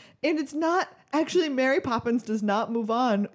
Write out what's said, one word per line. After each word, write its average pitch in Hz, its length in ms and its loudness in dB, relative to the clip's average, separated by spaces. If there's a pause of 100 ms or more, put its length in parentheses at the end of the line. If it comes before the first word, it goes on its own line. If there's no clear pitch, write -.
(220)
And 311 160 2
it's 277 140 -6
not, 330 360 0 (260)
actually, 320 340 2
Mary 262 320 2
Poppins 233 420 -2
does 214 200 -4
not 208 280 0
move 226 200 -2
on 226 440 2